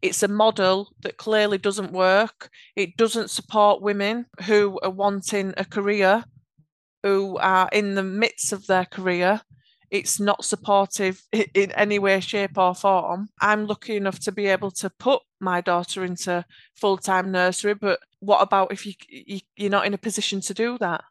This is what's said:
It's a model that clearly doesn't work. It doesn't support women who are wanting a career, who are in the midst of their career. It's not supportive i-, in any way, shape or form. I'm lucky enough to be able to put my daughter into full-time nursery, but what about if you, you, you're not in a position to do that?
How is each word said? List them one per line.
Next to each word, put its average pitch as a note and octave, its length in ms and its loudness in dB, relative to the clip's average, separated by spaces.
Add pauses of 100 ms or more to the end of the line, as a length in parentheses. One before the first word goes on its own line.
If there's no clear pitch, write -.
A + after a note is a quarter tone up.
It's D#3 220 -2
a G3+ 40 2
model G3+ 640 2 (100)
that - 120 -8
clearly G#3 440 0
doesn't G3 340 -4
work. F#3+ 560 2 (260)
It F#3 220 -4
doesn't A3+ 320 0
support G#3 540 2
women G#3 420 -2 (200)
who G3+ 380 2
are F#3+ 60 0
wanting G3 640 -2
a - 80 -4
career, G3+ 640 2 (800)
who G3 340 0
are F#3 340 2
in G3+ 240 0
the G3 80 -2
midst G3 480 -4
of G3 160 -8
their F#3 180 2
career. F#3 560 0 (500)
It's - 280 -2
not G3+ 240 0
supportive G3 800 0 (120)
i-, G#3+ 200 2
in G3 200 2
any G#3 260 0
way, G3 200 2
shape G3 380 -4
or F#3 160 4
form. F#3+ 560 0 (100)
I'm G#3+ 280 2
lucky G#3+ 280 -6
enough G3 260 -4
to G#3 100 -4
be G3+ 160 -2
able F#3+ 240 0
to - 180 -6
put - 320 0 (180)
my F3+ 220 0
daughter F3 420 -2
into F3+ 420 -4 (300)
full-time F#3+ 560 0
nursery, F#3 440 0
but G3+ 240 -2 (220)
what G3+ 200 4
about G3 300 2
if G3+ 140 -10
you, G3+ 80 -12 (140)
you, - 320 -14 (160)
you're G3+ 140 -2
not G3 160 2
in G3+ 80 -2
a G3 60 -6
position G3+ 420 -4
to - 120 -8
do A#3 260 -2
that? F3 320 -4